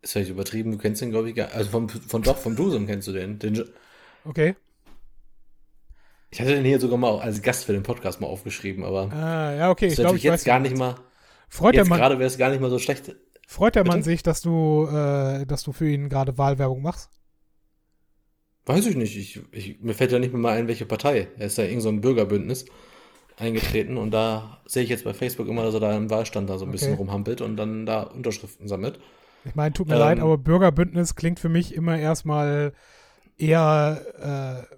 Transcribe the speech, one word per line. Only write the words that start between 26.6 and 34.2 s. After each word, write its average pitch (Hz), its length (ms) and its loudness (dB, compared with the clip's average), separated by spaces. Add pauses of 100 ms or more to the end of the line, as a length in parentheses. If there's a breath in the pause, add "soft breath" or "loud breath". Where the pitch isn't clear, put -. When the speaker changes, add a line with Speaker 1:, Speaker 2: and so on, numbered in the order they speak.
Speaker 1:
ein 95 60 -8
bisschen 101 220 0
Speaker 2:
Okay. - 20 0
Speaker 1:
rumhampelt 101 460 -4
und 110 160 -6
dann 110 280 -4
da 110 180 -2
Unterschriften 104 640 -8
sammelt. 101 320 -6 (440 soft breath)
Speaker 2:
Ich - 120 -10
meine, 151 180 0
tut 180 140 -2
mir 139 80 2
Speaker 1:
Ähm, 120 40 6
Speaker 2:
leid, 160 200 6
aber 160 180 4
Bürgerbündnis 170 800 4
klingt 170 240 -2
für 165 100 -2
mich 170 260 0
immer 165 240 0
erstmal 147 720 0 (640 soft breath)
eher, 151 1300 2 (100)